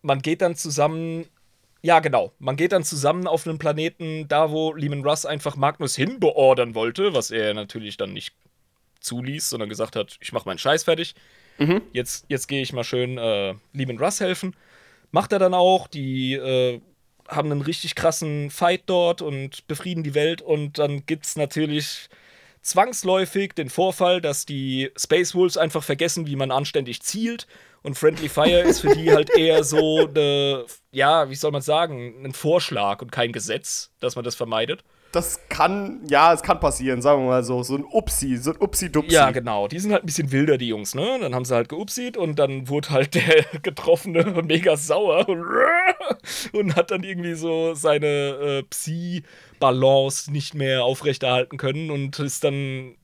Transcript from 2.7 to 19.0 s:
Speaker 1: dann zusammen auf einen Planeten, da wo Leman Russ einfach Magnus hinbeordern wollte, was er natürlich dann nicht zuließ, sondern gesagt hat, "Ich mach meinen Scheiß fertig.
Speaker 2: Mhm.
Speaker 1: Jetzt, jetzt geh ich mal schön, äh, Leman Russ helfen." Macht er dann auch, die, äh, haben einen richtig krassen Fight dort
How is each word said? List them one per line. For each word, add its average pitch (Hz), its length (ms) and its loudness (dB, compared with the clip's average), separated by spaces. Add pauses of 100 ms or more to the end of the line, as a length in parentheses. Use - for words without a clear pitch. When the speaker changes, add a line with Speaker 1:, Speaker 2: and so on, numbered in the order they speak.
Speaker 1:
dann 180 120 2
zusammen 160 420 -2
auf 165 200 -2
einen 160 120 -6
Planeten, 156 680 -4
da 151 220 2
wo 160 240 -2
Leman 143 300 -4
Russ 147 220 0
einfach 143 300 -6
Magnus 139 400 -2
hinbeordern 135 760 2
wollte, 120 400 -2
was 117 160 0
er 107 240 0
natürlich 104 420 -10
dann 98 160 -6
nicht - 220 -12 (680)
zuließ, 131 500 -8
sondern 113 180 -6
gesagt 107 280 -6
hat, 104 240 -6
"Ich - 120 -12
mach 113 120 -4
meinen 92 140 -6
Scheiß 156 260 0
fertig. 165 300 -2 (440)
Speaker 2:
Mhm. 160 240 2 (100)
Speaker 1:
Jetzt, - 360 -6
jetzt 135 200 -4
geh 139 140 -4
ich 127 100 -8
mal 123 120 -6
schön, 127 340 -4
äh, 101 360 -2 (180)
Leman 127 260 -6
Russ 170 220 -2
helfen." 185 340 -4 (580)
Macht 190 200 0
er 202 60 2
dann 185 160 4
auch, 180 320 4
die, 131 480 -4
äh, 127 460 0 (480)
haben 147 240 -2
einen 143 100 -2
richtig 165 340 -4
krassen 147 540 -2
Fight 180 360 0
dort 175 360 2